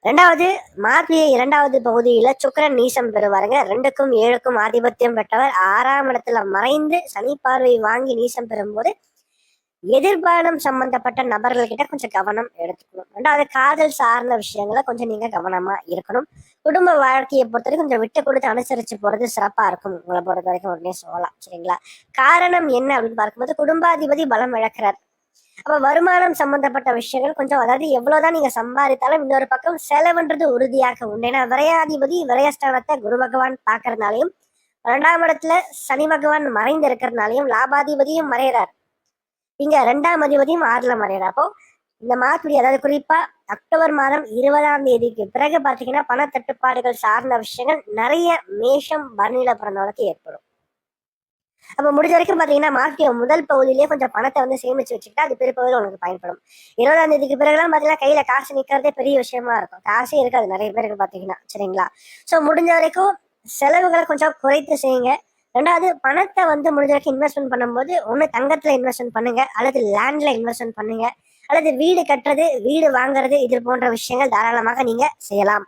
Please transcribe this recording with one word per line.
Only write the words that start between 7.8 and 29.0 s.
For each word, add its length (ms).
வாங்கி 340
நீசம் 300
பெறும்போது 400
எதிர்பாலம் 800
சம்பந்தப்பட்ட 560
நபர்கள்கிட்ட 580
கொஞ்சம் 260
கவனம் 320
எடுத்துக்கணும். 440
ரெண்டாவது, 280
காதல் 400
சார்ந்த 420
விஷயங்களை 480
கொஞ்சம் 240
நீங்க 140
கவனமா 380
இருக்கணும். 340
குடும்ப 240
வாழ்க்கையை 400
பொறுத்தவரைக்கும் 400
கொஞ்சம் 180
விட்டு 240
கொடுத்து 240
அனுசரிச்சு 540
போறது 300
சிறப்பா 360
இருக்கும் 300
உங்களை 260
பொறுத்த 240
வரைக்கும் 220
உடனே 200
சொல்லலாம். 320
சரிங்களா? 320
காரணம் 480
என்ன 180
அப்படின்னு 240
பார்க்கும்போது 400
குடும்பாதிபதி 720
பலம் 260
இழக்கிறார். 400
அப்ப 260
வருமானம் 540
சம்பந்தப்பட்ட 580
விஷயங்கள் 400
கொஞ்சம், 260
அதாவது 220
எவ்வளவுதான் 380
நீங்க 220
சம்பாதித்தாலும் 680